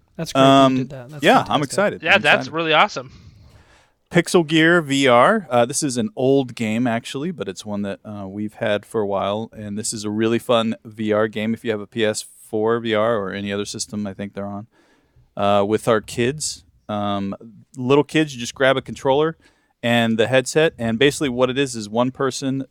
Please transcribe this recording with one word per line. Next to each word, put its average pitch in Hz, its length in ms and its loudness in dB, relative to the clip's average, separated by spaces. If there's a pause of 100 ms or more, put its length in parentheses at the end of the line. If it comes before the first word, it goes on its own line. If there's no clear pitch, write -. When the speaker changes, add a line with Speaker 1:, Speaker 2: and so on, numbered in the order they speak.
(160)
Speaker 1:
That's 160 180 -10
great 135 80 2
Speaker 2:
Um, 135 300 6
Speaker 1:
you 131 80 0
did 135 120 -6
that. 135 180 -18
That's 147 140 -10
Speaker 2:
yeah, 202 180 6
I'm 95 40 -2
Speaker 1:
fantastic. 127 200 0
Speaker 2:
excited. 175 380 -2
Speaker 3:
Yeah, 175 120 4
Speaker 2:
I'm 220 60 2
Speaker 3:
that's 147 260 2
Speaker 2:
excited. 147 80 -10
Speaker 3:
really 160 180 0
awesome. 151 380 0 (1000)
Speaker 2:
Pixel 170 380 2
Gear 165 340 4
V 139 260 2
R. 147 420 6
Uh, 120 160 4
this 139 180 -4
is 127 140 -4
an 110 180 -2
old 131 400 2
game, 113 320 -2
actually, 131 440 -6
but 104 180 -10
it's - 160 -12
one 104 160 -8
that, 98 240 -8
uh, 104 220 -12
we've 104 260 -10
had 104 320 -2
for 113 160 -4
a 101 60 -2
while. 101 440 -4
And 104 260 -12
this 107 160 -6
is 104 120 -8
a 107 40 -6
really 113 300 0
fun 113 460 0
V 107 260 -4
R 107 160 2
game 107 260 -4
if 110 120 -10
you 113 60 -2
have 107 100 -4
a 98 60 -12
P 110 180 -2
S 107 160 -2
four 113 580 -2
V 113 160 -2
R 110 220 2
or 95 140 -6
any 101 200 -8
other 101 140 -4
system 104 420 -8
I 98 60 -10
think 98 200 -12
they're 98 140 -10
on. 101 200 -12 (680)
Uh, 101 320 2
with 107 220 -2
our 110 120 4
kids. 135 640 -6 (240)
Um, 101 480 -4 (400)
little 139 300 2
kids, 156 280 -2
you 123 60 -12
just 120 160 -10
grab 135 220 2
a 127 40 -4
controller 143 560 -2 (460)
and 117 340 2
the 110 100 4
headset. 131 500 0
And 113 200 -2
basically 151 320 2
what 127 200 0
it 127 80 -6
is 135 180 -2
is 107 140 -10
one 123 220 0
person 135 600 -6